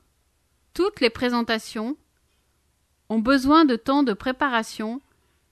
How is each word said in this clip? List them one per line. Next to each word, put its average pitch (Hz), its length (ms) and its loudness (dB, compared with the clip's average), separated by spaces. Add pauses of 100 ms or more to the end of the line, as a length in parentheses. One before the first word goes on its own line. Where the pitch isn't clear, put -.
(720)
toutes 403 260 -2
les 233 100 2
présentations 233 880 -4 (1120)
ont 220 100 0
besoin 277 460 4
de 254 100 2
temps 277 280 0
de 240 100 0
préparation 262 880 -4 (500)